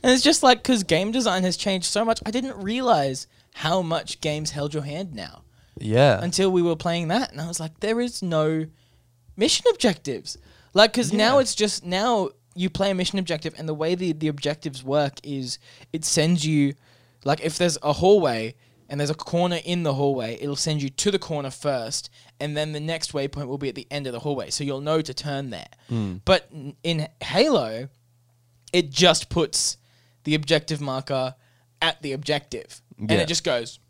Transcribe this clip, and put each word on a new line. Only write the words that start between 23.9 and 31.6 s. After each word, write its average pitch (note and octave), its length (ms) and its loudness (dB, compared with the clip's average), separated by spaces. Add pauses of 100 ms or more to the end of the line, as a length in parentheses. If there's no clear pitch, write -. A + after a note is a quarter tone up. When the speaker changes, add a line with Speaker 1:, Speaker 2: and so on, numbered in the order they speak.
Speaker 1:
of B2+ 80 -6
the A#2 60 -8
hallway, C3 320 -4
so - 120 -4
you'll C#3 180 -4
know D#3 200 0
to D3+ 140 -6
turn C#3 340 -6
there. F#2 200 -12 (220)
Speaker 2:
Mm. G2 340 -2
Speaker 1:
But F#3 280 2
n-, C#3 300 -14
in D#3+ 240 -2 (140)
Halo, C#3 680 0 (840)
it E3+ 200 0
just D#3 380 4
puts - 480 -2 (460)
the D3+ 120 0
objective D3+ 440 0
marker C3 540 -4 (480)